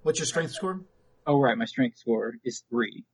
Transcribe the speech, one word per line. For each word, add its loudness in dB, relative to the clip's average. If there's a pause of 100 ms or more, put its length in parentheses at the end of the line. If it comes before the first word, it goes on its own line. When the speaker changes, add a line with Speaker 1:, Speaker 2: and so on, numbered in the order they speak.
Speaker 1:
What's 2
your -2
strength -2
score? -6 (460)
Speaker 2:
Oh, 6
right. 4
My -2
strength -2
score 0 (100)
is -8
three. -2